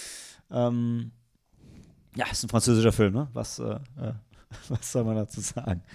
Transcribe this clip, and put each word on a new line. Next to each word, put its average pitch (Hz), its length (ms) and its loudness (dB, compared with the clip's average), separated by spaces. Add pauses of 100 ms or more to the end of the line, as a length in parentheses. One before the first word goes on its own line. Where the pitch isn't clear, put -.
(500)
Ähm, 120 600 0 (1040)
ja, 123 160 -4
ist - 140 -4
ein 113 60 -4
französischer 113 420 6
Film, 101 220 4
ne? 139 180 0
Was, 117 260 -6
äh, 113 200 -4 (200)
äh, 113 140 -4 (240)
<laughs> - 320 -20
was - 240 -6
soll 120 120 0
man 110 120 0
dazu 107 240 -4
sagen? - 420 -4 (120)